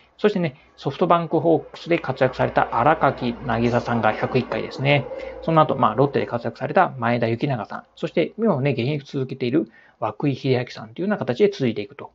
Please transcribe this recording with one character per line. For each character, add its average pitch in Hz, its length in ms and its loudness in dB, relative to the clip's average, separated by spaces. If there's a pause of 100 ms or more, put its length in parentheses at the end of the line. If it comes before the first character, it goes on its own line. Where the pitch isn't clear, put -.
(180)
そ - 100 2
し 208 60 2
て 185 60 -2
ね、 170 160 -2 (200)
ソ - 140 -6
フ - 80 -6
ト 185 80 2
バ 170 140 6
ン 165 100 -4
ク 165 100 2
ホ 156 200 4
ー - 120 -10
ク - 60 -18
ス - 100 -16
で 165 120 2
活 - 240 -2
躍 127 120 2
さ 127 100 0
れ 123 60 0
た - 280 0
荒 151 180 4
垣 131 380 0 (100)
渚 117 360 2
さ 120 120 -2
ん 117 80 0
が 110 100 4
百 131 280 0
一 - 100 -4
回 107 140 -4
で 101 80 -10
す - 100 -8
ね。 139 240 2 (380)
そ 214 80 -2
の 226 100 6
後、 131 140 2
ま 120 160 2
あ、 107 40 -6
ロ 131 100 4
ッ - 20 2
テ 123 120 0
で 107 60 -2
活 117 220 -4
躍 107 100 -8
さ 131 80 -8
れ 151 80 -4
た 175 240 4
前 120 220 0
田 117 80 0
幸 117 200 -2
永 117 200 -4
さ - 100 -12
ん。 - 60 -14 (120)
そ - 120 -6
し - 40 -6
て、 - 280 0
今 214 160 2
も 127 60 -2
ね、 143 100 2
現 117 100 -2
役 143 240 -2
続 135 220 -4
け 135 80 -8
て 135 100 -4
い 120 60 0
る 151 180 2 (320)
涌 113 280 -2
井 135 60 -2
秀 131 220 0
明 123 140 -6
さ 117 140 -14
ん 110 100 -20
と 156 60 -8
い - 20 -4
う - 20 -2
よ - 20 -2
う - 40 0
な 208 80 -2
形 123 240 0
で 202 60 6
続 139 180 -2
い 110 80 0
て 104 80 -6
い 101 40 -12
く - 80 -20
と - 200 -18